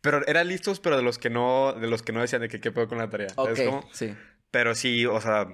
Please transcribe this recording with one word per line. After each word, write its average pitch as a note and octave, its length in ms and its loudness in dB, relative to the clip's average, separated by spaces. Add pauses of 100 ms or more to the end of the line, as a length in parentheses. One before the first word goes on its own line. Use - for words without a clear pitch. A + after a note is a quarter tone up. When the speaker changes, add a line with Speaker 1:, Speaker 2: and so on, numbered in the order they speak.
Speaker 1:
Pero D3 260 2
era D#3+ 160 4
listos, F#3 360 -4
pero D3+ 180 2
de B2+ 60 4
los A#2+ 140 0
que B2 140 -4
no, B2+ 420 2
de A2+ 140 -4
los A2+ 160 0
que - 80 -4
no A2+ 100 0
decían A#2+ 200 0
de A2+ 80 -6
que G#2+ 100 -8
qué A2 120 -4
pedo A#2 160 0
con A#2 120 -6
la A2 100 -4
tarea, G2+ 200 -6
¿sabes A#2 300 -2
Speaker 2:
Ok, B2+ 60 2
Speaker 1:
cómo? C3+ 260 -2
Speaker 2:
sí. A2 220 -6 (380)
Speaker 1:
Pero A#2 240 2
sí, A#2+ 320 2
o A2 120 2
sea G#2+ 340 2